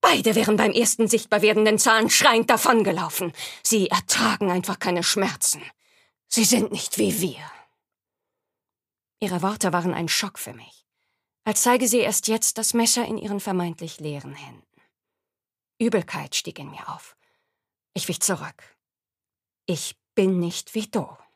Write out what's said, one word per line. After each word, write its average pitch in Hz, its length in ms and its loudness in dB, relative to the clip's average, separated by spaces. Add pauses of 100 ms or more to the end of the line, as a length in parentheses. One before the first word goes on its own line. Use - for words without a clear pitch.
Beide 226 360 4
wären 214 200 4
beim 214 160 4
ersten 226 360 2
sichtbar 220 340 2
werdenden 214 360 4
Zahn 226 300 4
schreiend 226 420 4
davongelaufen. 185 800 2 (300)
Sie 208 260 2
ertragen - 600 0
einfach 180 280 -2
keine 175 240 -2
Schmerzen. 190 600 -2 (680)
Sie 226 160 2
sind 202 260 2
nicht - 280 -6
wie 196 220 0
wir. 147 300 -6 (1700)
Ihre 180 220 -2
Worte 190 300 0
waren 175 200 0
ein 165 160 -4
Schock - 300 -4
für - 160 -12
mich, - 320 -20 (580)
als 214 180 0
zeige 247 260 4
sie 233 100 2
erst - 300 0
jetzt 220 300 -2
das 226 160 -2
Messer 233 300 2
in 226 140 -6
ihren 202 220 -6
vermeintlich 175 580 -6
leeren 143 360 -10
Händen. 127 300 -20 (1160)
Übelkeit 170 560 -2
stieg - 220 -8
in 147 120 -14
mir - 180 -16
auf. - 280 -16 (760)
Ich - 120 -8
wich - 140 -6
zurück. - 560 -6 (920)
Ich - 300 -6 (180)
bin 190 240 2
nicht 175 380 -6
wie 214 100 -6
du. - 220 -6 (280)